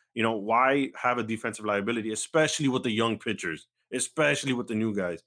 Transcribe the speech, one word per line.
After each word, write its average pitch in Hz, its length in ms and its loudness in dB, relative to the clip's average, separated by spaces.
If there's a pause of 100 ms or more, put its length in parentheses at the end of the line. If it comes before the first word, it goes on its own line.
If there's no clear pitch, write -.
(140)
You 113 80 0
know, 113 140 2
why 127 580 4
have 123 240 0
a 117 60 -2
defensive 110 400 -6
liability, 107 480 0
especially 151 560 0
with 127 160 0
the 123 80 0
young 113 260 2
pitchers, 90 480 -6 (260)
especially 139 600 0
with 120 160 -4
the 117 80 -4
new 110 180 0
guys? 90 320 -4